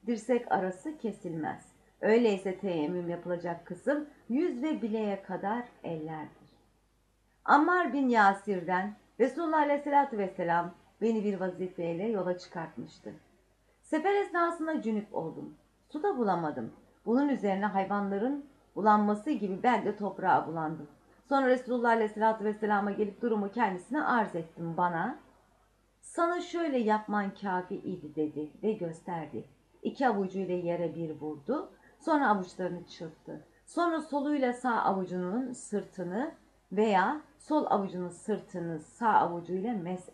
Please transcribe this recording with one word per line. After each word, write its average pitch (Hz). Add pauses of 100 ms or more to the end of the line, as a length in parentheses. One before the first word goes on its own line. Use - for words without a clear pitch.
dirsek 240
arası 185
kesilmez. 165 (260)
Öyleyse 202
teyemmüm 175
yapılacak 175
kısım 294 (200)
yüz 254
ve 277
bileğe 208
kadar 202 (200)
ellerdir. 156 (960)
Ammar 320
bin 269
Yasir'den 196 (260)
Resulullah 311
aleyhissalatü 285
vesselam 175 (260)
beni 220
bir 196
vazifeyle 180
yola 180
çıkartmıştı. - (720)
Sefer 339
esnasında 339
cünüp 214
oldum. - (340)
Su 302
da 392
bulamadım. 165 (340)
Bunun 262
üzerine 196
hayvanların 196 (300)
bulanması 208
gibi 190
ben 233
de 208
toprağa 180
bulandım. 160 (400)
Sonra 269
Resulullah 247
aleyhissalatü 220
vesselama 208
gelip 202
durumu 214
kendisine 233
arz 220
ettim. 165
Bana, 180 (800)
"Sana 339
şöyle 320
yapman 208
kafi 180
idi." 180
dedi 151 (120)
ve 214
gösterdi. 165 (380)
İki -
avucuyla 190
yere 170
bir 165
vurdu. 151 (320)
Sonra 294
avuçlarını 180
çırptı. - (220)
Sonra 330
soluyla 277
sağ 240
avucunun 190
sırtını 202 (380)
veya 214 (180)
sol 302
avucunun 180
sırtını 175
sağ 220
avucuyla 175
mesh 180